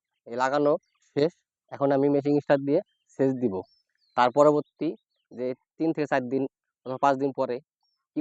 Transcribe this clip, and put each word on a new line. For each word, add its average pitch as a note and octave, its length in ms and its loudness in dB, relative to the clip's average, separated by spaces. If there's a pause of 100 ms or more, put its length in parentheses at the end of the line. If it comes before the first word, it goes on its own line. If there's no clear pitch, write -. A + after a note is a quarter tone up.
(260)
এই A#2 160 -12
লাগানো C#3+ 300 0 (400)
শেষ, D3+ 200 0 (420)
এখন C#3 220 -2
আমি C#3 180 2
মেশিন C#3+ 260 0
স্টার্ট C#3 280 0
দিয়ে D#3 120 2 (340)
সেচ C3+ 160 2 (120)
দিব। G#2+ 120 0 (640)
তার B2 140 4
পরবর্তী D3 580 2 (440)
যে A#2+ 140 -8 (320)
তিন D#3+ 160 0
থেকে D3 120 -4
চার C#3 220 0
দিন C3+ 140 0 (420)
অথবা B2+ 140 -8
পাঁচ C#3 240 4
দিন C#3 100 0
পরে B2 240 -4 (560)
কি D3+ 80 -4